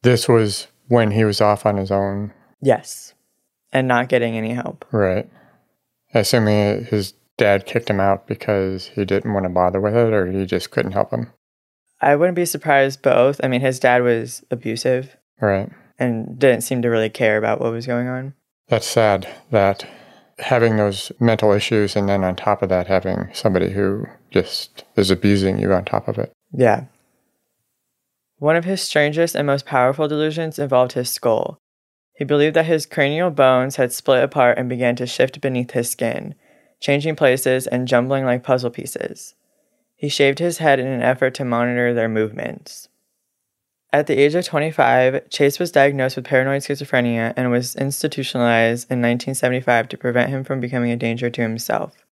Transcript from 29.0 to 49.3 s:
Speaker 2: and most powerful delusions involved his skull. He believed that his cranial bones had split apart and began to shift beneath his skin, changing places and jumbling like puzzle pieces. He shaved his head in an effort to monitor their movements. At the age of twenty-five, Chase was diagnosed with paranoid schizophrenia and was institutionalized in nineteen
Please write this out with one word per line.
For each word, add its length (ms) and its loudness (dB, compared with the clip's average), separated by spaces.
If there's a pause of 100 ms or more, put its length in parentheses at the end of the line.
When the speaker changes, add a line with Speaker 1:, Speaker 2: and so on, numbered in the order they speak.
Speaker 2:
and 120 -2
most 200 -2
powerful 420 0
delusions 500 -4
involved 340 2
his 180 -4
skull. 480 -2 (560)
He 100 -6
believed 320 2
that 80 4
his 220 0
cranial 440 0
bones 460 2
had 160 0
split 320 2
apart 320 2
and 120 -4
began 280 0
to 100 -4
shift 360 -2
beneath 300 -4
his 180 -2
skin, 440 -6 (460)
changing 360 -2
places 500 2
and 220 -4
jumbling 360 0
like 180 0
puzzle 280 0
pieces. 640 -12 (600)
He 120 -6
shaved 300 2
his 200 -2
head 220 4
in 60 -4
an 160 -4
effort 320 0
to 100 -6
monitor 480 0
their 160 0
movements. 800 -6 (1040)
At 140 2
the 100 0
age 200 4
of 80 -2
twenty-five, 840 0
Chase 280 0
was 140 -4
diagnosed 420 2
with 100 -8
paranoid 380 0
schizophrenia 720 -2
and 140 0
was 240 -2
institutionalized 1120 -2
in 120 -2
nineteen 340 -2